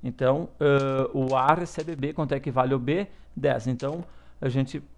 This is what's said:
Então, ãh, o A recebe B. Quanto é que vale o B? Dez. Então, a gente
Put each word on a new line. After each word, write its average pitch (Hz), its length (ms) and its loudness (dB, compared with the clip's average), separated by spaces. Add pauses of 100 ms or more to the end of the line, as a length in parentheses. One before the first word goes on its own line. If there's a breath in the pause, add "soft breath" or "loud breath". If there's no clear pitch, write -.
Então, 131 460 0 (100)
ãh, 135 540 2
o 131 240 0
A 131 160 4
recebe 165 420 -2
B. 139 200 -4
Quanto - 180 -2
é 139 80 0
que 147 100 -6
vale 131 240 2
o 135 40 2
B? 147 280 0 (300 soft breath)
Dez. 127 300 0
Então, 139 380 -4 (360 soft breath)
a 139 80 -2
gente 135 340 -2 (160)